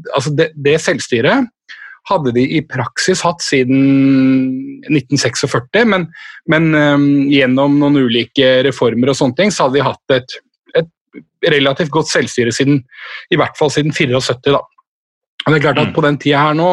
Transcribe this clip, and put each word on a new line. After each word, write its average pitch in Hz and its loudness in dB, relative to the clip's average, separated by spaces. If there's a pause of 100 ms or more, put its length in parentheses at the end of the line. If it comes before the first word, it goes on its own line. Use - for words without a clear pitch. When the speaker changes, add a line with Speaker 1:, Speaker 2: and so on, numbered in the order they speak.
(120)
Speaker 1:
altså 143 -2
det, 160 0
det 147 0
selvstyret 151 0 (560)
hadde 147 -2
de 123 2 (100)
i 151 0
praksis - -4
hatt 170 -2
siden 135 2
nitten 147 -2
seksogførti, - -2
men, 190 0 (400)
men, 160 2
ehm, 143 2 (200)
gjennom 139 2
noen 147 2
ulike 127 2 (100)
reformer 127 0
og 131 -2
sånne 127 0
ting, 196 0
så 156 -2
hadde 135 0
de 131 -2
hatt - -2
et, 127 -4 (380)
et 165 -2 (580)
relativt 139 0
godt 156 -2
selvstyre 120 -2
siden, 143 0 (560)
i - 0
hvert - -4
fall 151 0
siden 151 -2
syttifire, 127 0
da. - 0 (800)
Og 143 -2
det 156 2
er 139 -2
klart 143 0
at 143 -2
Speaker 2:
Mm. - -16
Speaker 1:
på 160 0
den 147 0
tida 143 0
her 151 0
nå, 165 0